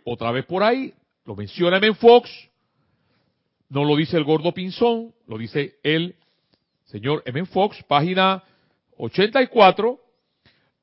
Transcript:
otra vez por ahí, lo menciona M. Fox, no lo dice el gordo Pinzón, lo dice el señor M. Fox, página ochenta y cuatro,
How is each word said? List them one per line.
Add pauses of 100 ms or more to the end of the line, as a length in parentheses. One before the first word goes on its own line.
otra
vez
por
ahí, (300)
lo
menciona
M.
Fox, (1400)
no
lo
dice
el
gordo
Pinzón, (140)
lo
dice
el (720)
señor
M.
Fox,
página (520)
ochenta
y
cuatro, (840)